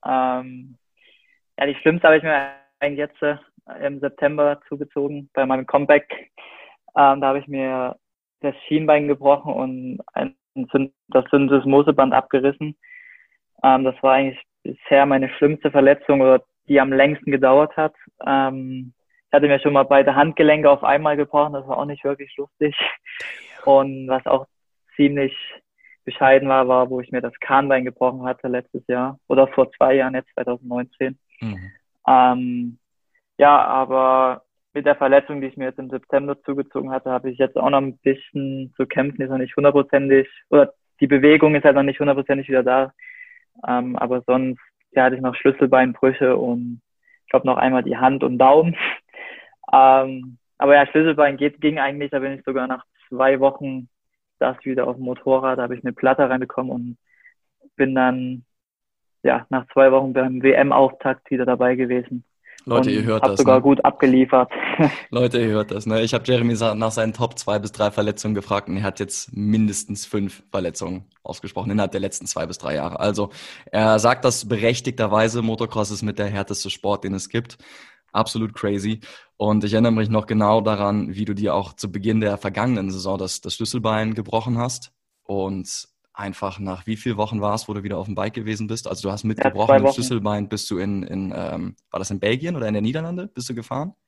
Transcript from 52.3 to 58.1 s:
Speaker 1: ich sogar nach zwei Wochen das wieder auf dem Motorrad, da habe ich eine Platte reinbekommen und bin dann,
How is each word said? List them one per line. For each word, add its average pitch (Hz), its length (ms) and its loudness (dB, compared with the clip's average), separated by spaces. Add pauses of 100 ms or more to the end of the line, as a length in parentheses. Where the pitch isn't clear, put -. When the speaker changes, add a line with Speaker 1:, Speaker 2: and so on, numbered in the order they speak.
Speaker 1:
ich 135 100 -14
sogar 131 240 -4
nach 131 160 -8 (240)
zwei 131 320 2
Wochen 135 480 -2 (520)
das 131 240 0
wieder 127 240 -2
auf 123 80 -6
dem 127 100 -12
Motorrad, 131 520 -2
da 127 60 -4
habe 123 120 -6
ich 117 80 -16
eine 123 100 -6
Platte 135 360 2
reinbekommen 127 420 -4
und 120 260 -10 (800)
bin 135 180 0
dann, 127 520 -2 (760)